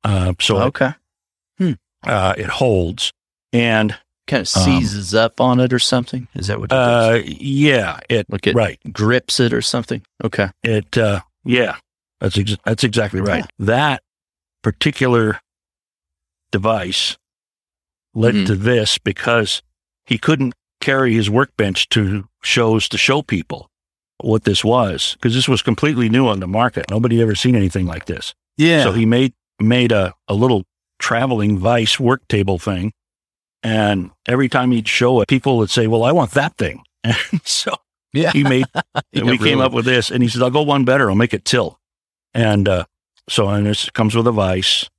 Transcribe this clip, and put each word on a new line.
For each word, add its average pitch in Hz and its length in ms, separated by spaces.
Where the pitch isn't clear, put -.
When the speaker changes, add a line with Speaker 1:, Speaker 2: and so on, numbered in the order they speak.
Speaker 1:
Uh, 92 360
so - 180
it, 104 80
Speaker 2:
Okay. 131 240
Hmm. 180 140
Speaker 1:
uh, 95 320
it 107 100
holds 98 640
and 110 420
Speaker 2:
Kind 127 200
of - 100
Speaker 1:
um, 95 80
Speaker 2:
seizes 104 500
up 113 260
on 123 200
it 127 140
or 123 40
something? 123 560
Is 92 120
that 104 140
what 110 120
it 131 40
Speaker 1:
uh, 120 420
Speaker 2:
does? - 100
Speaker 1:
yeah, 135 800
it, 110 220
Speaker 2:
Like - 160
it - 80
Speaker 1:
right. 110 240
Speaker 2:
grips 113 480
it 120 120
or 120 100
something? 117 400
Okay. 104 240
Speaker 1:
It, 110 340
uh, 104 240
yeah, 123 320
that's 95 180
ex-, 101 260
that's 110 200
exactly 104 360
right. 98 220
Speaker 2:
Huh. - 60
Speaker 1:
That 127 440
particular 117 800
device 104 640
led 113 200
Speaker 2:
Mm-hmm. 101 120
Speaker 1:
to 104 100
this 107 420
because 113 640
he 120 120
couldn't 135 360
carry 135 340
his 110 140
workbench 104 600
to 101 380
shows 113 460
to - 100
show 135 240
people - 460
what 110 220
this 101 200
was, 107 560
'cause 117 140
this 127 140
was 131 140
completely 123 460
new 127 180
on 101 140
the 92 60
market. 110 440
Nobody 117 260
had 117 80
ever 110 100
seen 123 200
anything 98 320
like 85 200
this. - 280
Speaker 2:
Yeah. 156 280
Speaker 1:
So 101 80
he 113 120
made, 120 300
made 120 320
a, 95 220
a 101 60
little 110 300
traveling 117 600
vice 110 420
work 127 280
table 98 300
thing. 98 340
And 104 480
every 127 220
time 127 220
he'd 117 180
show 123 320
it, 101 80
people 131 300
would 107 120
say, 117 160
"Well, 113 180
I 131 80
want 151 200
that 143 240
thing." - 260
<laughs> - 120
And 117 120
so - 300
Speaker 2:
Yeah. 156 180
Speaker 1:
he 143 120
made, 131 260
Speaker 2:
<laughs> - 40
Yeah, - 460
Speaker 1:
and - 60
we 123 100
came 135 220
Speaker 2:
really. 131 80
Speaker 1:
up 123 60
with 120 120
this, 123 260
and 123 120
he 120 80
says, 120 100
"I'll 127 100
go 147 120
one 143 240
better. 127 240
I'll 95 60
make 117 180
it 98 100
tilt." 107 340
And, 107 360
uh, 90 160
so, 104 200
and 104 180
this 104 240
comes 107 240
with 117 120
a 120 60
vise. 95 560